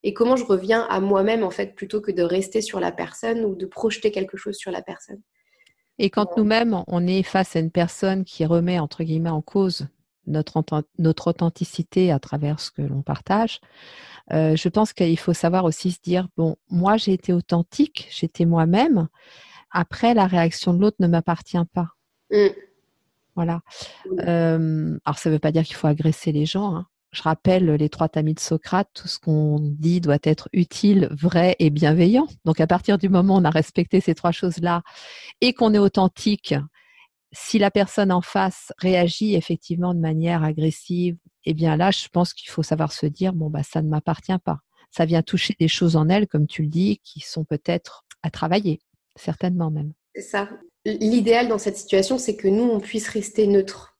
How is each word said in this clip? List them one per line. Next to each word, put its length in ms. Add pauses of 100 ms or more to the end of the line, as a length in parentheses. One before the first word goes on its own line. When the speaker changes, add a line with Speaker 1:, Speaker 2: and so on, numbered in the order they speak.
Speaker 1:
Et 100
comment 220
je 100
reviens 440
à 100
moi-même, 440
en 60
fait, 260
plutôt 260
que 100
de 120
rester 380
sur 180
la 120
personne 520
ou 120
de 100
projeter 460
quelque 260
chose 180
sur 160
la 100
personne. 400 (760)
Speaker 2:
Et 140
quand 180
Speaker 1:
Ouais. 80
Speaker 2:
nous-mêmes, 500
on 200
est 160
face 320
à 40
une 120
personne 520
qui 220
remet, 340
entre 240
guillemets, 280
en 100
cause 460 (400)
notre 300
enten-, 260 (160)
notre 280
authenticité 840
à 80
travers 400
ce 100
que 140
l'on 180
partage, 580 (720)
euh, 240
je 140
pense 240
qu'il 240
faut 160
savoir 320
aussi 260
se 100
dire, « 260 (100)
Bon, 200 (120)
moi, 280
j'ai 160
été 200
authentique, 800
j'étais 340
moi-même. 640 (640)
Après, 420
la 140
réaction 460
de 60
l'autre 200
ne 80
m'appartient 500 (160)
pas. » 140 (440)
Speaker 1:
Mm. 160 (880)
Speaker 2:
Voilà. 260 (480)
Speaker 1:
Oui. 80 (100)
Speaker 2:
Euh, 800
alors, 120
ça 120
veut 100
pas 120
dire 120
qu'il 120
faut 120
agresser 440
les 140
gens, 300
hein. 120 (260)
Je 100
rappelle 520
les 120
trois 220
tamis 240
de 60
Socrate, 540
tout 140
ce 100
qu'on 440
dit 400
doit 220
être 280
utile, 600
vrai 460
et 120
bienveillant. 580 (160)
Donc, 160
à 80
partir 300
du 100
moment 280
où 40
on 60
a 40
respecté 520
ces 120
trois 200
choses-là 500 (560)
et 140
qu'on 200
est 60
authentique, 760 (800)
si 280
la 120
personne 400
en 100
face 560
réagit 580
effectivement 580
de 80
manière 420
agressive, 720 (300)
eh 80
bien 240
là, 140
je 200
pense 220
qu'il 160
faut 120
savoir 300
se 140
dire, « 280
Bon, 160
bah, 140
ça 180
ne 60
m'appartient 560
pas. » 160 (320)
Ça 140
vient 180
toucher 360
des 100
choses 260
en 140
elle, 180
comme 180
tu 180
le 60
dis, 360
qui 160
sont 240
peut-être 580 (180)
à 80
travailler, 520 (340)
certainement 560
même. 220 (200)
Speaker 1:
C'est 100
ça. 260 (360)
L'idéal 600
dans 100
cette 200
situation, 400
c'est 180
que 140
nous, 160
on 160
puisse 260
rester 400
neutre. 520